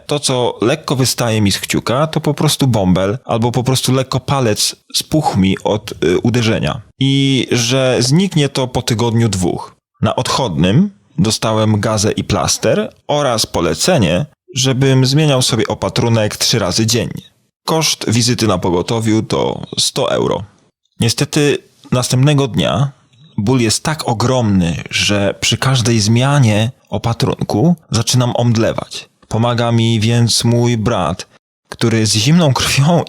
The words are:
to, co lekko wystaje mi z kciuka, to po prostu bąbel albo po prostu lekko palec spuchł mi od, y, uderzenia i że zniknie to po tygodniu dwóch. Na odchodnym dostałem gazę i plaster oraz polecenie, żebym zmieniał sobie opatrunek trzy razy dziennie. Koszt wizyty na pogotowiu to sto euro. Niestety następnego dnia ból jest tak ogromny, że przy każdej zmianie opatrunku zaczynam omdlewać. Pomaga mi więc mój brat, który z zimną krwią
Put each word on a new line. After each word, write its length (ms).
to, 140
co 420
lekko 340
wystaje 460
mi 100
z 80
kciuka, 480
to 140
po 120
prostu 340
bąbel 580
albo 260
po 120
prostu 300
lekko 260
palec 560
spuchł 440
mi 240
od, 280
y, 160
uderzenia 600
i 520
że 480
zniknie 500
to 180
po 140
tygodniu 480
dwóch. 460
Na 140
odchodnym 760
dostałem 640
gazę 320
i 120
plaster 720
oraz 380
polecenie, 800
żebym 500
zmieniał 360
sobie 260
opatrunek 720
trzy 220
razy 260
dziennie. 380
Koszt 440
wizyty 380
na 100
pogotowiu 640
to 380
sto 320
euro. 320
Niestety 580
następnego 560
dnia 440
ból 220
jest 240
tak 240
ogromny, 800
że 500
przy 180
każdej 420
zmianie 720
opatrunku 840
zaczynam 440
omdlewać. 720
Pomaga 440
mi 280
więc 440
mój 340
brat, 500
który 360
z 100
zimną 380
krwią 560